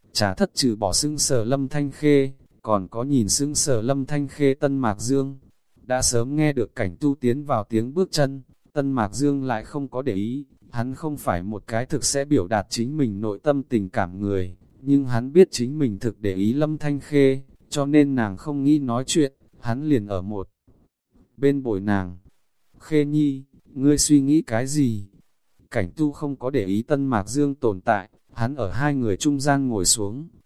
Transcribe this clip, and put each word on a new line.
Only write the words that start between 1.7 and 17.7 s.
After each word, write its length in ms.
Khê, 420
còn 260
có 140
nhìn 260
sững 260
sờ 280
Lâm 240
Thanh 220
Khê 260
Tân 240
Mạc 220
Dương. 380
Đã 200
sớm 340
nghe 160
được 220
Cảnh 260
Tu 140
tiến 300
vào 200
tiếng 300
bước 180
chân, 300
Tân 200
Mạc 220
Dương 300
lại 200
không 240
có 140
để 120
ý, 320
hắn 220
không 220
phải 260
một 240
cái 200
thực 180
sẽ 200
biểu 220
đạt 240
chính 260
mình 240
nội 220
tâm 200
tình 260
cảm 320
người, 360
nhưng 240
hắn 280
biết 180
chính 280
mình 200
thực 220
để 140
ý 180
Lâm 260
Thanh 220
Khê, 400
cho 180